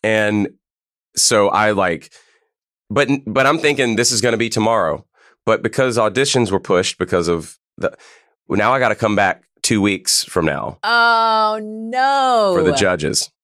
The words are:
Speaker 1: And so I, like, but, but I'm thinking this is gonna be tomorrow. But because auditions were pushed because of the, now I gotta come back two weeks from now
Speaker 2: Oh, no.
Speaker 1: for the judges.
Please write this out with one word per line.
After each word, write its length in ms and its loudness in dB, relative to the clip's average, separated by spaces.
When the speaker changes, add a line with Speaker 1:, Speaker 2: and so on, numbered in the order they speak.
Speaker 1:
And 460 0
so 340 2
I, 220 2
like, 400 -2
but, 180 0
but 200 0
I'm 140 2
thinking 360 0
this 160 0
is 80 -2
gonna 160 0
be 140 -2
tomorrow. 560 0
But 180 2
because 340 0
auditions 540 0
were 80 0
pushed 380 -2
because 320 -2
of 280 -4
the, 180 -4
now 240 2
I 60 0
gotta 160 0
come 200 -2
back 280 0
two 200 0
weeks 440 -2
from 200 -2
now 380 -4
Speaker 2:
Oh, 800 2
no. 960 0
Speaker 1:
for 60 2
the 100 2
judges. 560 -2